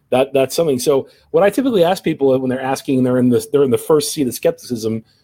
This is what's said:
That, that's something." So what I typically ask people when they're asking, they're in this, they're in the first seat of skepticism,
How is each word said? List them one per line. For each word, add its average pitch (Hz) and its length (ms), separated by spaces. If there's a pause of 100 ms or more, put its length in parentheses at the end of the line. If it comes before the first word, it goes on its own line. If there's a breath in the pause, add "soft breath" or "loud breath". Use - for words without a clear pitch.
(100)
That, 135 220
that's 135 220
something." 151 240
So 135 300 (240 soft breath)
what 165 100
I 202 80
typically 233 340
ask 180 180
people 139 360
when 131 100
they're 127 120
asking, 135 420
they're 127 160
in 127 100
this, 113 200
they're 143 160
in 135 80
the 113 40
first 147 380
seat 147 140
of 113 40
skepticism, 113 720 (200)